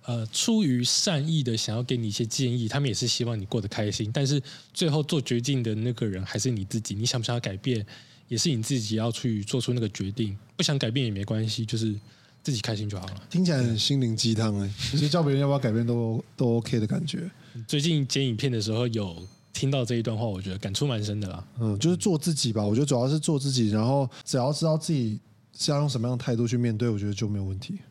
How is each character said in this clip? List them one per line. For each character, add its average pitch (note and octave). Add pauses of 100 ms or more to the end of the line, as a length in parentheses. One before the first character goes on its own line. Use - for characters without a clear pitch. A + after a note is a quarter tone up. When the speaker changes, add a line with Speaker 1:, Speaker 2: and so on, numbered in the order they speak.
Speaker 1:
呃， A#2
出 A3
于 B2
善 C#3+
意 D#3
的 A#2+
想 A2
要 A#2+
给 B2
你 A2+
一 -
些 A2+
建 B2
议， A#2+
他 C3+
们 C#3
也 A2
是 B2
希 -
望 A#2
你 G2
过 A2+
得 G2+
开 G#2
心。 G#2
但 C#3
是 C#3 (300)
最 E3+
后 D3
做 D3+
决 A#2+
定 B2+
的 A2+
那 A2+
个 A2+
人 F#2+
还 -
是 B2+
你 G#2
自 A2
己， G2+
你 G#2
想 A#2+
不 A2
想 A#2+
要 -
改 G2+
变， A#2 (420)
也 A#2+
是 E3
你 A2+
自 C3
己 G#2+
要 A2+
去 A2
做 B2
出 B2
那 B2
个 A2
决 F#2+
定。 G#2 (200)
不 F#3
想 D3+
改 B2
变 C3
也 A2+
没 G2
关 A2
系， A2
就 A#2
是 A2 (480)
自 -
己 A#2
开 A2+
心 G#2
就 G2+
好 F2+
了。 F#2+
Speaker 2:
听 F3
起 F3
来 C#3
很 A#2
心 C#3
灵 A2+
鸡 A2+
汤 G#2+
欸， G2 (160)
其 C#3
实 C#3+
叫 E3
别 C#3+
人 C3+
要 C#3+
不 C#3
要 C#3
改 B2
变 A#2
都， A#2 (100)
都 A#2+
OK A#2
的 G#2+
感 -
觉。 F3 (380)
Speaker 1:
最 D3
近 D3+
剪 C#3
影 A#2+
片 C3
的 A#2
时 G#2+
候 A#2+
有 G2 (300)
听 C3+
到 C3+
这 A#2
一 A#2
段 A2
话， A2
我 G2
觉 F#2+
得 F#2+
感 G2+
触 C#3+
蛮 A2+
深 G#2
的 G2
啦。 F2+ (160)
Speaker 2:
嗯， G#2+
就 D3+
是 F3+
做 E3+
自 D#3+
己 B2+
吧， G#2
我 G#2
觉 B2
得 D3
主 C#3
要 B2
是 D3+
做 D3+
自 C3+
己， A#2+
然 G#2+
后 C3+ (160)
只 -
要 B2+
知 D#3
道 D#3+
自 D#3+
己 A2+ (360)
是 -
要 C#3+
用 D3
什 B2+
么 A#2
样 B2+
的 A#2+
态 B2
度 A#2
去 A#2+
面 A#2+
对， A#2+
我 G#2+
觉 G2+
得 G#2
就 G2+
没 G#2
有 G2
问 F#2+
题。 G3 (120)